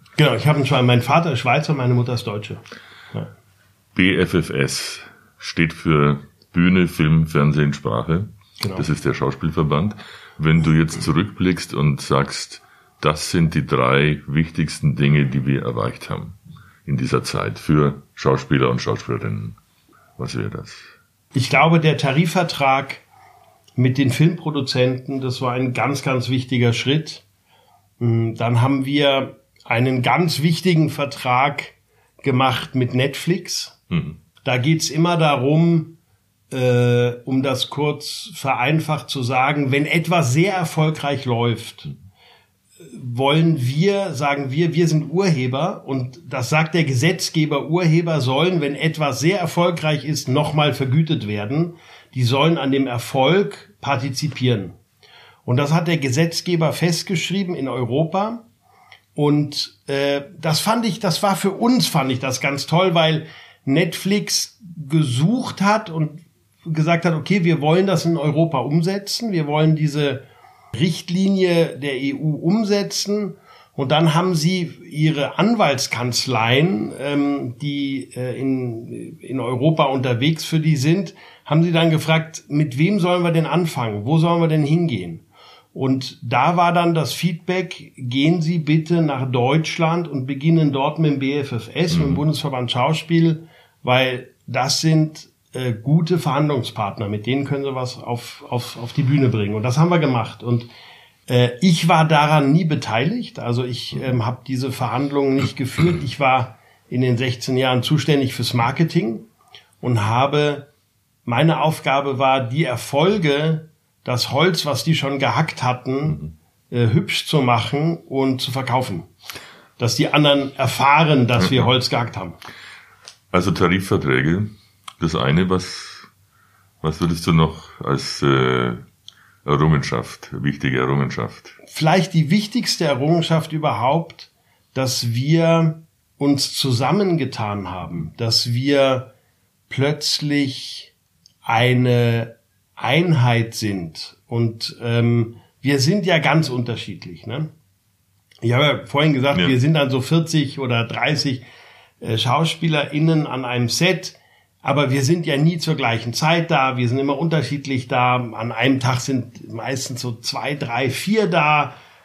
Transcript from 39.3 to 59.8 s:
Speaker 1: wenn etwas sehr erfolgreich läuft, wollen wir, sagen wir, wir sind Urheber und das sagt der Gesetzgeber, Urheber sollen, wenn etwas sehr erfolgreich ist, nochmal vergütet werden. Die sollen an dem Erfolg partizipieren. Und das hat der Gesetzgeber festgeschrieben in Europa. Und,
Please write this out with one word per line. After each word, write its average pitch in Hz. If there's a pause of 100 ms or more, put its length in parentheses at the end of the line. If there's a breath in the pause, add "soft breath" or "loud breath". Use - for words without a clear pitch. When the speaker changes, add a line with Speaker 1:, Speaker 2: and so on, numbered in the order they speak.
Speaker 1:
wenn 143
etwas 160
sehr 180
erfolgreich 151
läuft, 117 (1120 soft breath)
wollen 139
wir, 175
sagen 139
wir, 156
wir 170
sind 156
Urheber 156
und 131 (100)
das 123
sagt 156
der 165
Gesetzgeber, 147
Urheber 165
sollen, 151
wenn 143
etwas 151
sehr 185
erfolgreich 160
ist, 151
nochmal 151
vergütet 139
werden. 117 (400 loud breath)
Die 127
sollen 143
an 135
dem 139
Erfolg 135
partizipieren. 123 (720 loud breath)
Und 120
das 143
hat 165
der 170
Gesetzgeber 156
festgeschrieben 175
in 135
Europa. 156 (720 soft breath)
Und, 147